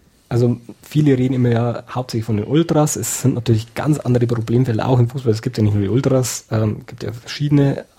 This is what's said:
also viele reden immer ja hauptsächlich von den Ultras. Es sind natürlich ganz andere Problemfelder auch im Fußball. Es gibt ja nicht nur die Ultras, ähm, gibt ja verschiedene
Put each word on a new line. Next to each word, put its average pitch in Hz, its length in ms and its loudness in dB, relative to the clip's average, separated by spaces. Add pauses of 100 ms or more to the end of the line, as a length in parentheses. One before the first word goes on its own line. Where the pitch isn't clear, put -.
(300)
also 120 280 2 (240)
viele 151 360 2
reden 127 160 0
immer 123 160 2
ja 117 400 0
hauptsächlich 123 360 -6
von 110 120 -2
den 104 80 -2
Ultras. 151 500 2
Es - 260 -6
sind 131 120 2
natürlich 113 400 0
ganz 147 260 -2
andere 123 280 0
Problemfelder 117 600 0
auch 127 120 4
im 120 100 4
Fußball. 123 240 -2
Es 107 80 -4
gibt - 160 -6
ja 113 60 2
nicht 104 100 2
nur 104 100 2
die 95 60 -2
Ultras, 131 640 0
ähm, 110 340 -2
gibt - 180 -16
ja - 80 -8
verschiedene 143 720 0 (160)